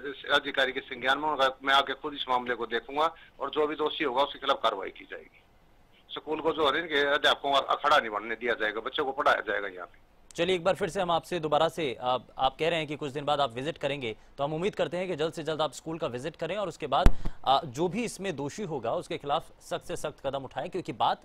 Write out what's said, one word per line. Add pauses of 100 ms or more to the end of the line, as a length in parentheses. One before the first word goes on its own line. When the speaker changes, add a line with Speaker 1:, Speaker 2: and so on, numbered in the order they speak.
(340)
Speaker 1:
अधिकारी
के
संज्ञान
में
होगा।
मैं
आके
खुद
इस
मामले
को
देखूंगा (260)
और
जो
भी
दोषी
होगा
उसके
खिलाफ
कार्रवाई
की
जाएगी। (720)
स्कूल
को
जो
है
इनके
अध्यापकों
का
अखाड़ा
नहीं
बनने
दिया
जाएगा,
बच्चों
को
पढ़ाया
जाएगा
यहाँ
पे। (360)
Speaker 2:
चलिए,
एक
बार
फिर
से
हम
आपसे
दोबारा
से,
आप, (120)
आप
कह
रहे
हैं
कि
कुछ
दिन
बाद
आप
विजिट
करेंगे, (220)
तो
हम
उम्मीद
करते
हैं
कि
जल्द
से
जल्द
आप
स्कूल
का
विजिट
करें
और
उसके
बाद, (280)
आ,
जो
भी
इसमें
दोषी
होगा
उसके
खिलाफ
सख्त
से
सख्त
कदम
उठाएं,
क्योंकि
बात